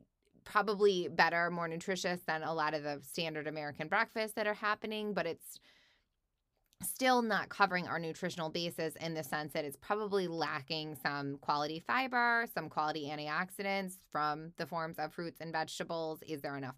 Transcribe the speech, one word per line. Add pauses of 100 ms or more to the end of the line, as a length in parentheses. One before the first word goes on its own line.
(440)
probably
better,
more
nutritious
than
a
lot
of
the
standard
American
breakfasts
that
are
happening,
but
it's (1300)
still
not
covering
our
nutritional
basis
in
the
sense
that
it's
probably
lacking
some
quality
fiber,
some
quality
antioxidants (180)
from
the
forms
of
fruits
and
vegetables.
Is
there
enough